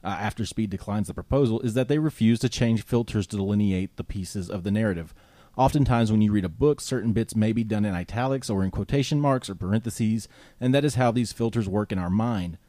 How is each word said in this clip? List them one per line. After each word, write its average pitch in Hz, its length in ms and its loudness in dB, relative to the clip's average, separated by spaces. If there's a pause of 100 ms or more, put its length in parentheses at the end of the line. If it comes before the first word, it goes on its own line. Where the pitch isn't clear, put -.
uh, 90 60 -8
after 101 380 -4
Speed 110 240 -4
declines 101 380 -4
the - 60 -10
proposal, 120 460 0
is 117 140 -2
that 127 160 0
they 147 100 2
refuse 117 400 2
to 127 100 0
change 113 340 0
filters 113 440 0
to - 80 -6
delineate 98 640 0
the - 80 -8
pieces 92 440 -8
of 95 140 -6
the 98 80 -2
narrative. 98 420 0 (440)
Oftentimes 123 520 4
when 107 120 4
you 104 100 4
read 101 140 2
a 87 40 -2
book, 139 300 2
certain 113 320 -2
bits 110 240 -2
may 110 160 2
be 110 140 0
done 107 180 0
in 104 100 -2
italics 120 560 -4
or 98 140 0
in 95 80 0
quotation 139 480 0
marks 139 300 0
or 95 60 -6
parentheses, 110 760 -2 (300)
and 127 140 2
that 143 120 2
is 139 100 0
how 123 160 4
these 117 220 0
filters 113 340 -2
work 104 240 -2
in 98 80 -2
our 90 100 -2
mind. 98 480 0 (120)